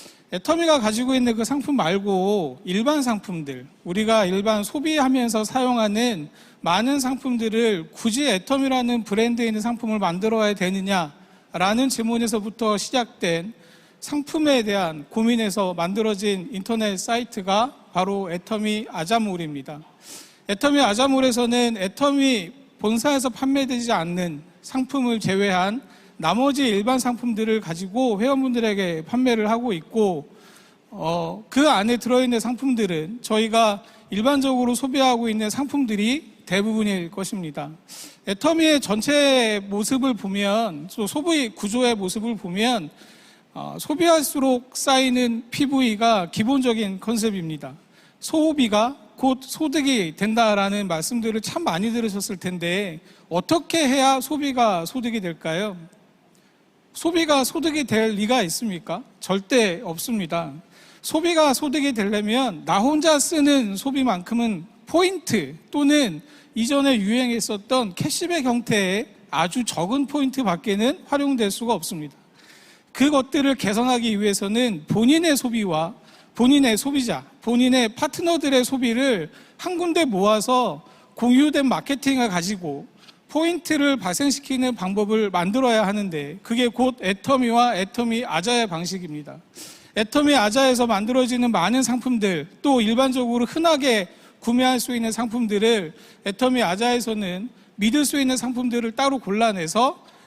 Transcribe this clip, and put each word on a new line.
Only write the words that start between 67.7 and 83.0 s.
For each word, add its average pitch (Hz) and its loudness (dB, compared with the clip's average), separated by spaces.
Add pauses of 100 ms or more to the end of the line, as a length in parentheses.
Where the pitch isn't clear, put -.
캐시백 320 -2
형태의 233 0 (220)
아주 175 -2
적은 220 -2
포인트밖에는 247 -2
활용될 277 0
수가 233 -2
없습니다. 160 -8 (760)
그것들을 277 2
개선하기 233 0
위해서는 208 0
본인의 285 4
소비와 202 -2 (400)
본인의 247 4
소비자, 233 -4 (180)
본인의 247 2
파트너들의 294 0
소비를 240 0 (280)
한 359 -6
군데 330 0
모아서 214 2 (320)
공유된 277 4
마케팅을 247 0
가지고 175 -4 (420)